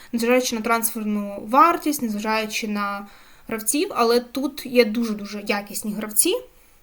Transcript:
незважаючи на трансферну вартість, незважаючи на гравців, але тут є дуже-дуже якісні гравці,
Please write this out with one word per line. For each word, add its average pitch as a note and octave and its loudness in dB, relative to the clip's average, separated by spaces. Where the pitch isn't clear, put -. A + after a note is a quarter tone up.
незважаючи B3 2
на A3 -4
трансферну G#3+ -2
вартість, D4+ 4
незважаючи A3 -2
на G3+ -4
гравців, B3 -2
але A#3+ 4
тут C4+ -6
є B3 6
дуже-дуже G#3 -4
якісні G#3 -4
гравці, A3 0